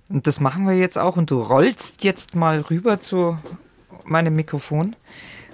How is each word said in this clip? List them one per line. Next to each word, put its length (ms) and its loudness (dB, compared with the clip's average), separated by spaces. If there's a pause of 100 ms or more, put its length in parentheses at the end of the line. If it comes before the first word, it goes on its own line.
Und 180 -2
das 140 0
machen 260 0
wir 80 2
jetzt 220 0
auch 200 0
und 140 2
du 80 2
rollst 640 2
jetzt 320 0
mal 260 2
rüber 380 0
zu 380 0 (640)
meinem 320 2
Mikrofon 600 -2 (580)